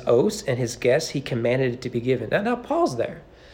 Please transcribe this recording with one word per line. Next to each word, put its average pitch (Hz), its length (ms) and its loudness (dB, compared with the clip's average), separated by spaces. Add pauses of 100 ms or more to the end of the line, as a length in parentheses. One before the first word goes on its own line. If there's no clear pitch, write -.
oaths 139 340 4
and 123 160 -2
his 117 180 -2
guests, 123 360 2
he 139 100 -4
commanded 123 520 0
it 123 100 -10
to 123 60 -4
be 120 120 -4
given. 117 280 0
Now, 180 120 0
now 233 140 -2
pause 277 420 0
there. - 240 -4 (320)